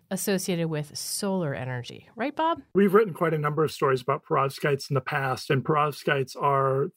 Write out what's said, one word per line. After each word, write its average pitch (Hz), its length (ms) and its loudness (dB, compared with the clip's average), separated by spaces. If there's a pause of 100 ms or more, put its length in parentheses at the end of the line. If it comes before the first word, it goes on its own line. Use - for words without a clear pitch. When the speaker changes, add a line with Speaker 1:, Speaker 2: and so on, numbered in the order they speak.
Speaker 1:
associated 185 600 -2
with 147 280 -6
solar 185 560 -2
energy. 123 600 -8
Right, 285 200 -4
Bob? 320 280 0 (100)
Speaker 2:
We've 196 220 6
written 208 180 4
quite 165 220 0
a - 20 0
number 147 260 0
of 139 80 0
stories 131 300 2
about 143 240 -2
perovskites 139 640 0
in 143 60 0
the 135 60 2
past, 135 500 -2
and 135 120 2
perovskites 147 720 0
are 135 600 2